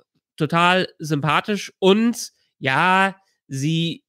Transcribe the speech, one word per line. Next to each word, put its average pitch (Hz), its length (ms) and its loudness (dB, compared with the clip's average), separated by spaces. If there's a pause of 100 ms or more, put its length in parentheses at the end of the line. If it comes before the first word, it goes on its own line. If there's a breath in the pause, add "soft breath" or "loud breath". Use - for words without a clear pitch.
(380)
total 175 500 0 (120)
sympathisch 156 800 -4
und 220 520 2 (280)
ja, 185 560 0 (320)
sie 160 600 -4